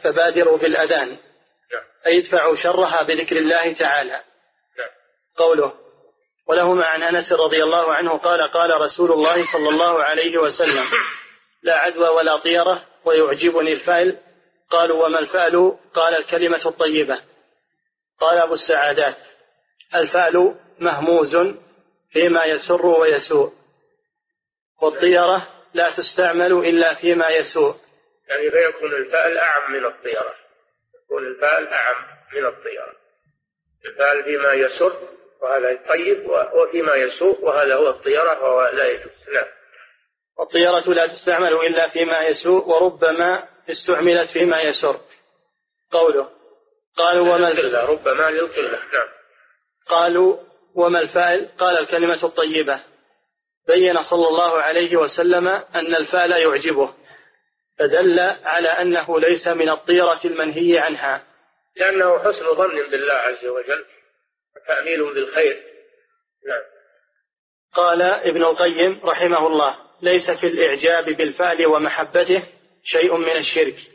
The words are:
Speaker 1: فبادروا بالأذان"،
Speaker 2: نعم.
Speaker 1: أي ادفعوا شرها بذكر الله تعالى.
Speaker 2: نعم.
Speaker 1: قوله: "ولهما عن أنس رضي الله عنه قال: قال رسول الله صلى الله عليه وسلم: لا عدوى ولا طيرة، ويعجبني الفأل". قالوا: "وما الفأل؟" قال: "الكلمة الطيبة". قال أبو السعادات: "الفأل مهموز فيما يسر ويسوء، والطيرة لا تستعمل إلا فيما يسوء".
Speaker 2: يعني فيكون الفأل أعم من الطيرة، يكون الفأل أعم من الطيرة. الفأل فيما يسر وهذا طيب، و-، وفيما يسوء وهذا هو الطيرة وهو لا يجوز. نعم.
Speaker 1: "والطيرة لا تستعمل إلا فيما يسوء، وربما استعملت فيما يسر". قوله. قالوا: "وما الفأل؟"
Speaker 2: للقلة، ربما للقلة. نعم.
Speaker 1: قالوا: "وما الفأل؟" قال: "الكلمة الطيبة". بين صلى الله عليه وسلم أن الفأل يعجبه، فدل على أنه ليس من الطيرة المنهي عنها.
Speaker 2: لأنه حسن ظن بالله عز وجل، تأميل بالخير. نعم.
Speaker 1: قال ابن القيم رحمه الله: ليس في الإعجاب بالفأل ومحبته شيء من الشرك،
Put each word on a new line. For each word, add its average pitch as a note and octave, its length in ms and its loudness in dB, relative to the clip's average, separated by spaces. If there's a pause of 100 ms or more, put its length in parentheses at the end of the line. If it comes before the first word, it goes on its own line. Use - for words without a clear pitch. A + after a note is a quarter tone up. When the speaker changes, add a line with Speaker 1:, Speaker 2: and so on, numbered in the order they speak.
Speaker 1:
فبادروا E3 540 2
بالأذان"، D#3+ 500 0
Speaker 2:
نعم. - 760 -16 (240)
Speaker 1:
أي E3+ 120 4
ادفعوا E3 380 2
شرها E3+ 460 0
بذكر D#3+ 340 -2
الله E3 380 0
تعالى. C#3 500 -4 (540)
Speaker 2:
نعم. A#2 100 -12 (480)
Speaker 1:
قوله: D#3+ 360 2 (760)
"ولهما F3 380 2
عن D#3+ 160 -2
أنس E3+ 300 -2
رضي D#3+ 300 2
الله D#3+ 320 2
عنه E3 240 -2
قال: E3+ 240 0
قال E3+ 280 0 (100)
رسول E3 320 0
الله E3 400 2
صلى D3+ 160 -2
الله E3 340 2
عليه D#3+ 360 -2
وسلم: D3 460 0 (800)
لا E3 160 2
عدوى E3+ 300 0
ولا D#3+ 280 2
طيرة، E3+ 500 0 (180)
ويعجبني D#3+ 680 2
الفأل". F3 460 0 (520)
قالوا: E3 360 2
"وما D#3+ 120 0
الفأل؟" F3 600 2 (160)
قال: E3 220 0
"الكلمة E3+ 500 -2
الطيبة". D#3 540 -2 (1000)
قال E3+ 180 2
أبو E3 160 0
السعادات: D3 640 0 (760)
"الفأل F3+ 600 2 (240)
مهموز E3 580 0 (760)
فيما E3+ 340 2
يسر E3 420 0
ويسوء، D#3 680 2 (1300)
والطيرة F3 760 2 (180)
لا E3+ 220 0
تستعمل F3+ 560 0
إلا E3+ 420 2
فيما E3+ 340 0
يسوء". D#3 460 0 (540)
Speaker 2:
يعني D3 220 -4
فيكون D#3 420 0
الفأل D#3+ 460 -2
أعم D3 340 -2
من C3 140 -4
الطيرة، A2+ 480 -8 (680)
يكون C#3 220 -8
الفأل D3 420 -2
أعم B2 260 -2 (380)
من C#3 140 -4
الطيرة. - 460 -10 (920)
الفأل C#3+ 400 -2
فيما C#3+ 280 -2
يسر C3+ 560 -2 (340)
وهذا B2+ 360 -2 (100)
طيب، F3+ 380 -2
و-، D3+ 360 0
وفيما E3 320 -2
يسوء C3+ 500 0
وهذا C#3+ 300 2
هو D3 140 2
الطيرة C#3+ 540 0
وهو B2+ 300 2
لا C3+ 180 0
يجوز. - 220 -8 (220)
نعم. A#2 120 -2 (920)
Speaker 1:
"والطيرة F3 560 0
لا E3 120 0
تستعمل E3+ 460 -2
إلا E3 360 0
فيما E3 340 -2
يسوء، F3 460 0
وربما E3+ 800 0 (220)
استعملت E3+ 600 0
فيما E3 320 0
يسر". D3 380 -2 (880)
قوله. D3+ 400 2 (640)
قالوا: F3 380 2
"وما E3+ 140 2
الفأل؟" D#3+ 160 0
Speaker 2:
للقلة، A#2+ 200 0
ربما D3+ 460 0
للقلة. D3+ 480 -4 (140)
نعم. B2 160 -2 (800)
Speaker 1:
قالوا: F3 520 2 (360)
"وما F3 260 2
الفأل؟" F3 580 -2
قال: F3+ 200 2
"الكلمة E3+ 460 -2
الطيبة". D#3 600 -2 (840)
بين F3 340 4
صلى E3+ 260 0
الله E3 340 0
عليه E3+ 340 0
وسلم F3 520 2
أن E3+ 460 -4
الفأل F3 360 0
يعجبه، D3+ 640 0 (840)
فدل E3+ 420 2 (240)
على E3 240 -2
أنه E3+ 520 0
ليس E3+ 280 2
من E3 200 0
الطيرة E3+ 560 2
المنهي E3 540 0
عنها. D3 480 -4 (500)
Speaker 2:
لأنه F#3 420 2
حسن E3 360 0
ظن D#3 360 -2
بالله C#3 240 -2
عز B2 320 -4
وجل، B2+ 380 -6 (800)
تأميل D3+ 480 -4
بالخير. C#3 480 -2 (840)
نعم. A#2 140 -6 (1120)
Speaker 1:
قال F3 280 2
ابن F3+ 400 0
القيم E3+ 640 0
رحمه E3+ 420 0
الله: D3 300 0 (260)
ليس F3+ 280 0
في E3+ 160 -2
الإعجاب E3 580 0
بالفأل E3 600 -2
ومحبته D#3+ 800 0 (400)
شيء E3 300 2
من E3 200 -2
الشرك، D3 400 -2 (180)